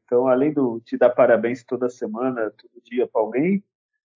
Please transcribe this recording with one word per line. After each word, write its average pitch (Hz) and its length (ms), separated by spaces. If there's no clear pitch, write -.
Então, 123 240
além 131 240
do, 123 340
de 127 120
dar 123 140
parabéns 117 520
toda 123 260
semana, 113 600
todo - 320
dia 120 240
pra 117 140
alguém, 156 420